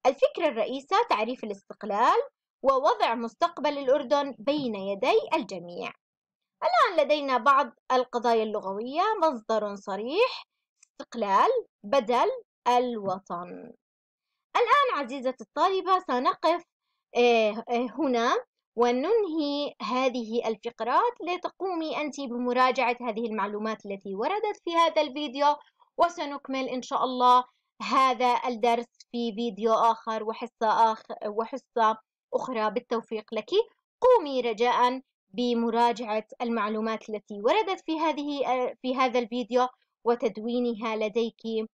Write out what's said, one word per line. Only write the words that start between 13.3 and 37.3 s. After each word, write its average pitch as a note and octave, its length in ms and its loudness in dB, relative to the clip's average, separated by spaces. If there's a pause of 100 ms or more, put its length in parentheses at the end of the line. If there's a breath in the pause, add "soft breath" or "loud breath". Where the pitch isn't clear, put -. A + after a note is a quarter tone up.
الآن A#4+ 440 4
عزيزتي B3+ 440 -6
الطالبة F#4 540 0
سنقف، D#4+ 640 0 (520)
آه، A#3 520 2
آه، A#3+ 200 -2 (100)
هنا C4+ 460 0 (320)
وننهي D4 1080 0
هذه A#3+ 680 -2
الفقرات B3 720 -2
لتقومي F4 800 -6
أنت D4 200 -6
بمراجعة B3 800 0
هذه A#3 260 -6
المعلومات G#3+ 600 -6
التي G3 280 -10
وردت G4+ 500 -4
في E4+ 120 -2
هذا D#4+ 260 4
الفيديو، C#4 440 -2 (520 soft breath)
وسنكمل C#4+ 680 -2
إن B3 140 -6
شاء B3 220 -2
الله B3 400 4 (380 soft breath)
هذا B3 640 2
الدرس A#3 400 0 (260)
في A#3 220 -4
فيديو A3 380 -2
آخر A3 520 0
وحصة A3 680 0
آخ-، - 340 -10
وحصة A3 720 -2 (360)
أخرى. A3+ 360 -2
بالتوفيق A3 640 -6
لك. G#3+ 160 -6 (500 soft breath)
قومي E4+ 400 4
رجاء A#3+ 600 2 (340)
بمراجعة A#3 920 0 (160)
المعلومات A3 680 -4
التي G#3 320 -10